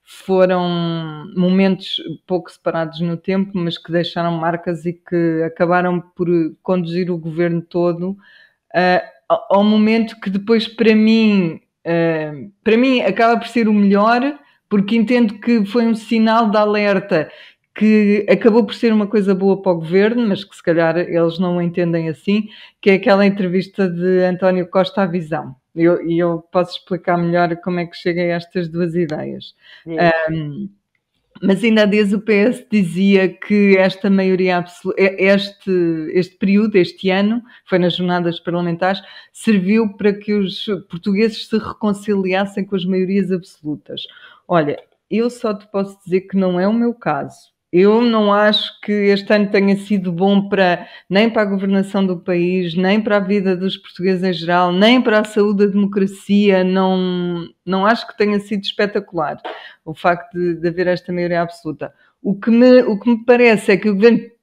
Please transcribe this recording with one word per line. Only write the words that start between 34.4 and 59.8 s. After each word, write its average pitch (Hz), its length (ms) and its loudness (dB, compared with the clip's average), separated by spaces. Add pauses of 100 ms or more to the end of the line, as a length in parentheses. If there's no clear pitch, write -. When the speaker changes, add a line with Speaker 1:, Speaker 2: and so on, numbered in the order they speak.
Speaker 1:
absolu-, 175 400 -8
e-, 190 200 2
este, 196 520 0 (420)
este 175 240 -2
período, 202 400 2
este 175 320 0
ano, 202 340 0 (220)
foi 185 140 -2
nas 175 180 0
jornadas 175 420 -2
parlamentares, 175 600 -4 (320)
serviu 208 640 0
para 202 160 0
que 208 220 -4
os 196 320 -4 (240)
portugueses 208 580 -2
se 226 80 -4
reconciliassem 202 1120 -4
com 202 100 -6
as 175 80 -4
maiorias 185 480 -2
absolutas. - 720 -10 (440)
Olha, 156 320 -2 (320)
eu 226 200 0
só 226 240 -6
te 202 140 -16
posso 196 360 -6
dizer 185 160 -2
que 190 160 -8
não 180 240 0
é 196 80 0
o 214 60 0
meu 233 180 -2
caso. 143 580 -8 (240)
Eu 208 280 4
não 220 280 2
acho 208 520 0
que 214 100 -6
este 202 400 0
ano 208 180 2
tenha 196 280 2
sido 185 340 -4
bom 196 340 2
para, 180 400 0 (220)
nem 208 220 2
para 226 100 -2
a 208 60 0
governação 196 580 -2
do 180 160 -4
país, 180 540 -2
nem 185 260 2
para 208 160 0
a 208 40 2
vida 190 360 0
dos 190 220 -6
portugueses 180 440 -4
em 185 120 -2
geral, 175 360 0
nem 220 300 4
para 220 200 2
a 208 40 -2
saúde 208 400 0
da 202 80 0
democracia. 196 920 2
Não, 185 840 -2 (160)
não 190 220 -2
acho 226 200 0
que - 80 -18
tenha 208 260 0
sido 202 220 -6
espetacular 190 760 -6 (460)